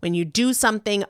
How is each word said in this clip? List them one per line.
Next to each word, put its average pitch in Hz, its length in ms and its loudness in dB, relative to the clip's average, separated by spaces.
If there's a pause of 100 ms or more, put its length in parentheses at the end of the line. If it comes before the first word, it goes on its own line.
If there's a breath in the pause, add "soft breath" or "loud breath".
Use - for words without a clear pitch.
When 170 120 -2
you 175 120 0
do 240 280 0
something 214 560 0